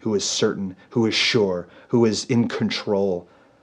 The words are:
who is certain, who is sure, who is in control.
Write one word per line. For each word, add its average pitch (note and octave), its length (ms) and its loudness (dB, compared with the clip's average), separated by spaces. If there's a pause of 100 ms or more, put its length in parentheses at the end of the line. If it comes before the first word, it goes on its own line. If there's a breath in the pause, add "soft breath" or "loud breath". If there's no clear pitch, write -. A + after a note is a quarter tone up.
who A2+ 120 -2
is G2 120 -2
certain, G2 500 -2 (140 soft breath)
who A2+ 160 0
is G#2+ 100 0
sure, F#2+ 540 0 (180 soft breath)
who A#2+ 160 4
is G#2+ 220 2
in A#2 240 2
control. G2 800 -2 (340 soft breath)